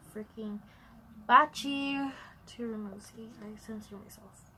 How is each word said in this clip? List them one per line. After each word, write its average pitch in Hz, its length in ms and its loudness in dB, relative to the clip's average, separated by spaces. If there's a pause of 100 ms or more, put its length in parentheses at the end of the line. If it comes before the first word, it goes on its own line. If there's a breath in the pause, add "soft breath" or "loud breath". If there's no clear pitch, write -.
(140)
Freaking 208 460 -6 (640 loud breath)
Bachi 277 720 8 (480 loud breath)
to 240 200 -8
remove. 208 360 -6
See, 226 260 -14 (140)
I 214 160 -12
censor 214 380 -10
myself. - 600 -18